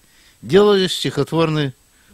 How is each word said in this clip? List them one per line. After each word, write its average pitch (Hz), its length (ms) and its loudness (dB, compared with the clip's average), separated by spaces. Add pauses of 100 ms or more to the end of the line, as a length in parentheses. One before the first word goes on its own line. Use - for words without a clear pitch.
(420)
делались 190 500 2
в - 40 -6
стихотворной 151 760 -2 (400)